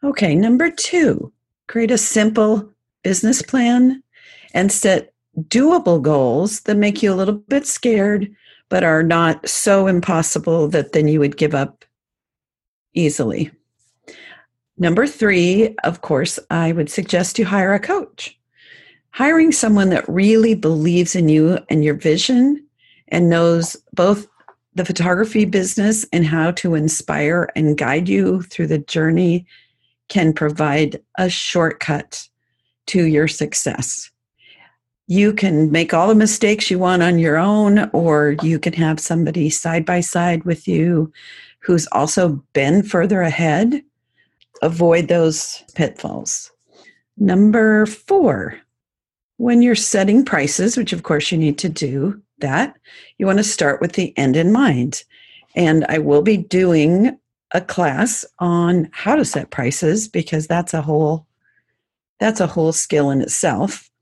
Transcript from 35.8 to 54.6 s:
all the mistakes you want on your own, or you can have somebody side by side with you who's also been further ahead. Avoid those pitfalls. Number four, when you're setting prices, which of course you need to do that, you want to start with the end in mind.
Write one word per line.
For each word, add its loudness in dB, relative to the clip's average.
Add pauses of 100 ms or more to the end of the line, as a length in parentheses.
all 2
the 4
mistakes 2
you 0
want 2
on 2
your 2
own, 2
or 2
you 0
can -4
have 0
somebody -2
side -4
by 0
side -2
with -6
you 0 (480)
who's 0
also -2 (120)
been 2
further 0
ahead. 0 (800)
Avoid 2
those -2 (140)
pitfalls. -6 (680)
Number 4
four, -2 (800)
when 2
you're 4
setting 2
prices, -2
which -4
of -10
course -2
you -2
need 0
to -4
do -6 (200)
that, -4 (420)
you -2
want 2
to 0
start -2
with -4
the -4
end 0
in 2
mind. 0 (500)